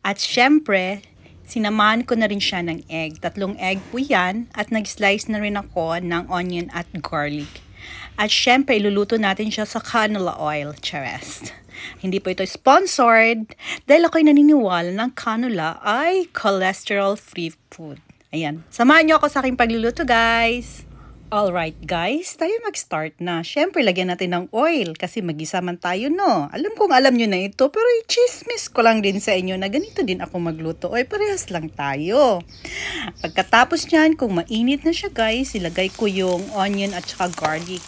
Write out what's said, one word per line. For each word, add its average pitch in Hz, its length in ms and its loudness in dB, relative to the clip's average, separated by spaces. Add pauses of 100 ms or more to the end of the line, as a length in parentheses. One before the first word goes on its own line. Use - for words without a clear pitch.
At 196 160 -2
syempre, 208 880 0 (400)
sinamahan 214 560 0
ko 240 160 0
na 226 80 2
rin 202 160 -4
siya 180 240 -4
ng - 240 -8
egg. 160 320 -8
Tatlong 196 400 -6
egg 185 160 -2 (160)
po 254 80 -4
yan. 214 560 0
At 214 160 -4
nag-slice 208 560 -2
na 208 160 -4
rin 208 80 -4
ako 175 480 -4
ng 170 320 -4
onion 175 400 -4
at 170 160 -10 (160)
garlic. 147 560 -6 (560)
At 208 160 0
syempre, 254 480 2
iluluto 202 400 0
natin 214 320 -2
siya 214 160 -6
sa - 80 -8
canola 214 640 -2
oil. 151 400 -4
Chares. - 720 -10 (480)
Hindi 190 160 -2
po 185 160 -4
ito 190 160 -6
sponsored 233 1040 4 (320)
dahil 320 240 8
ako'y 320 160 4
naniniwala 277 640 6
ng 220 240 -4
canola 220 720 -2
ay 339 480 0
cholesterol-free 196 1200 -2 (160)
food. 151 320 -16 (320)
Ayan. 156 400 -6
Samahan 302 320 6
niyo 311 160 6
ako 294 80 2
sa 269 160 -2
aking 254 80 0
pagluluto, 233 480 0
guys. 233 880 0 (440)
Alright, 180 480 -2
guys. 185 560 -4
Tayo 349 240 -2
mag-start 160 560 -8
na. 175 240 -4
Syempre, 330 400 -2
lagyan 185 320 0
natin 175 240 -2
ng 180 160 -4
oil 247 400 0
kasi 180 320 -8
mag-isa 160 400 -6
man 175 160 -6
tayo, 208 320 -2
no? 269 400 2
Alam 403 240 -6
kong 370 160 2
alam 254 240 6
niyo 233 80 2
na 196 240 -2
ito, 262 240 0
pero 453 160 2 (160)
i-chismis 480 640 -2
ko 233 160 2
lang 220 160 4
din 196 160 0
sa 202 160 -2
inyo 185 240 -2
na 190 80 -4
ganito 311 400 -2
din 185 160 -4
ako 180 160 -8
magluto. 165 560 -4
Oy, 247 160 -2
parehas 403 400 -4
lang 160 240 -8
tayo. 170 720 0 (800)
Pagkatapos 226 640 2
niyan, 320 240 6
kung 208 240 0
mainit 240 480 0
na 330 80 2
siya, 392 160 -6
guys, 226 480 -2
ilagay 180 320 -2
ko - 160 -4
yung 185 480 -2
onion 196 400 -2
at 180 160 -6
saka 180 240 -4
garlic. 170 540 -4